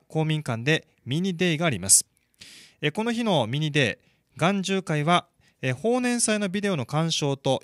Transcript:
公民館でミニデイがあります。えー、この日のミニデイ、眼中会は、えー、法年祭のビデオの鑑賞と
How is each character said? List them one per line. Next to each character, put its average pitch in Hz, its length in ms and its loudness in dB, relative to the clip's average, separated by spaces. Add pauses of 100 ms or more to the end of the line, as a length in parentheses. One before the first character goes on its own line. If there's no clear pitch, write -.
公 160 180 -2
民 156 200 0
館 117 180 -4
で 151 240 0 (180)
ミ 143 160 -2
ニ 190 160 0
デ 175 180 2
イ 143 40 -2
が 170 80 0
あ 160 40 2
り 98 100 -2
ま - 100 -4
す。 - 160 4 (720)
え 147 100 -2
ー、 - 20 -4
こ 208 100 -4
の 233 80 -2
日 233 140 -4
の 180 240 2
ミ 135 100 -2
ニ 151 140 -2
デ 139 280 0
イ、 - 380 -20
眼 190 240 0
中 190 200 -2
会 151 200 -2
は、 170 240 2 (360)
え 131 100 0
ー、 - 20 -4
法 233 260 0
年 240 200 -2
祭 214 180 0
の 208 100 -2
ビ 196 120 -4
デ 202 100 -2
オ 180 60 0
の 123 100 -4
鑑 160 240 -2
賞 139 260 -2
と 131 280 0